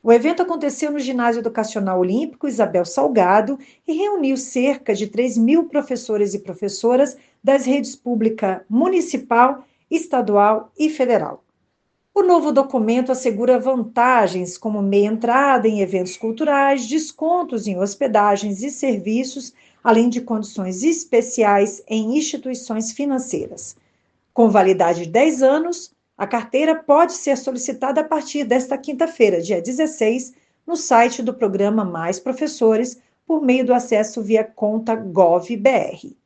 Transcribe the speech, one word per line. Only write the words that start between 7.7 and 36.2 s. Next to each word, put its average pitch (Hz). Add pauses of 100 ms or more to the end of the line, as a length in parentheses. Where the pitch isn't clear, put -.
pública 220
municipal, 277 (260)
estadual 214
e 311
federal. 226 (720)
O 403
novo 349
documento 254
assegura 247
vantagens 233
como 214
meia 202
entrada 233
em 208
eventos 185
culturais, 277
descontos 311
em 190
hospedagens 202
e 277
serviços, 247 (320)
além 226
de 240
condições 208
especiais 226
em 220
instituições 247
financeiras. - (560)
Com 226
validade 185
de 165
dez 254
anos, 320 (220)
a 202
carteira 254
pode 320
ser -
solicitada 262
a 302
partir 294
desta 254
quinta-feira, 254
dia 180
dezesseis, 247 (340)
no 339
site 247
do 226
programa 202
Mais 170
Professores, 254 (280)
por 311
meio 254
do 247
acesso 226
via 214
conta 220
gov 180
B 202
R. -